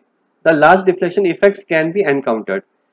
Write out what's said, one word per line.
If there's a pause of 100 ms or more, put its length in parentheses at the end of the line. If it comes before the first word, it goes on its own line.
(440)
the
large
deflection
effects
can
be
encountered (300)